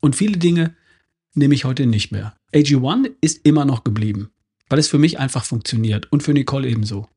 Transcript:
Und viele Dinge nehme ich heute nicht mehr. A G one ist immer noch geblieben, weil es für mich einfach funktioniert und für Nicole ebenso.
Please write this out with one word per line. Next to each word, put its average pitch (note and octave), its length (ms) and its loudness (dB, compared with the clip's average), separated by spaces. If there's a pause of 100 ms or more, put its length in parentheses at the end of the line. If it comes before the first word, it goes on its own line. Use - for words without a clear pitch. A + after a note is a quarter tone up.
Und C#3+ 140 2
viele G#3 220 0
Dinge E3+ 380 0 (600)
nehme C#3+ 200 4
ich C3 100 -4
heute C3 220 -2
nicht G#2+ 260 0
mehr. G#2 220 -8 (200)
A D3 60 6
G C#3+ 160 4
one E3+ 340 0 (100)
ist - 260 0
immer D3+ 180 4
noch C3 180 0
geblieben, G#2 480 -4 (380)
weil C#3 100 0
es D3+ 100 0
für D3+ 100 0
mich D#3+ 200 2
einfach C3 260 -4
funktioniert A2 680 -4
und - 100 0
für D3+ 100 -2
Nicole C#3 360 -2
ebenso. G#2+ 480 -6